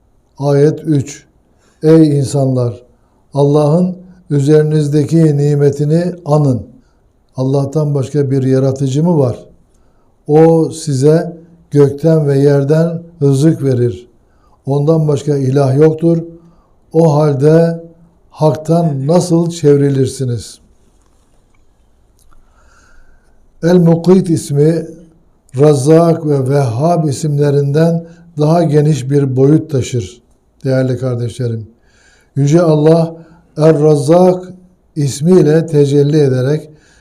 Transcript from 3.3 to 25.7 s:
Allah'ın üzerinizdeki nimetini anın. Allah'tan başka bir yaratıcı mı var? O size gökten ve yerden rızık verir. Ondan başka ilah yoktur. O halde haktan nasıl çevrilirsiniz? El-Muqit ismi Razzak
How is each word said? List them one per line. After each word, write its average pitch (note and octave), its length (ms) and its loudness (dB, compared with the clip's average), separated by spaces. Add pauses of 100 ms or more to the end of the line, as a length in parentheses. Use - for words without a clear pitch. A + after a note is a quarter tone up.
Allah'ın D3+ 640 0 (320)
üzerinizdeki D3+ 1080 0
nimetini D3 640 0 (220)
anın. C#3+ 420 -2 (680)
Allah'tan C#3 600 -4
başka C#3 360 -4
bir C3+ 120 -2
yaratıcı C3+ 600 -2
mı F3 140 0
var? B2+ 280 -4 (840)
O D#3+ 440 4
size D3+ 680 -2 (340)
gökten C#3+ 560 2
ve C#3 120 0
yerden C#3+ 640 0 (200)
rızık C#3 420 2
verir. A#2+ 460 -4 (560)
Ondan D3+ 420 0
başka D3 300 -2
ilah C3+ 400 0
yoktur. E3 460 2 (680)
O D#3+ 220 2
halde D#3 680 0 (460)
haktan D3+ 800 -2
nasıl E3+ 420 0
çevrilirsiniz? C3+ 1120 -2 (3000)
El-Muqit F3 640 2
ismi D#3 560 -2 (760)
Razzak D3+ 640 2